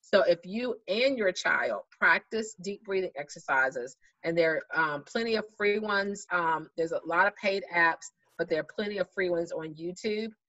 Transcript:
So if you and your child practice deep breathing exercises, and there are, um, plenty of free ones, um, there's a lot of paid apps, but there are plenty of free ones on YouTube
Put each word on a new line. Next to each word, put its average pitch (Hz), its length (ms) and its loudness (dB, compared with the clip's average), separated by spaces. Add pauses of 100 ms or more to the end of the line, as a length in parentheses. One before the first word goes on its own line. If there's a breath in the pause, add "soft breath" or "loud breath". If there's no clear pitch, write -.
So 196 140 6
if 170 220 4
you 233 320 -4 (100)
and 247 320 2
your 190 140 2
child - 500 0 (160)
practice 208 640 2
deep 196 220 -8
breathing 190 320 -2
exercises, 135 800 -2 (260 soft breath)
and 170 160 0
there 160 240 4 (100)
are, 156 220 0
um, 143 80 -6
plenty 226 320 -2
of 214 100 -2 (120)
free 208 240 2
ones, 202 500 -2
um, 165 460 0
there's 165 160 -2
a 175 120 -2
lot 170 220 2
of 202 80 0
paid 196 300 -2 (100)
apps, 165 380 2 (260)
but 175 100 -2
there 156 120 2
are 151 120 -6
plenty 208 260 -4
of 180 140 -2
free 185 180 0
ones 170 200 0
on 160 240 -6
YouTube 208 540 -6 (200)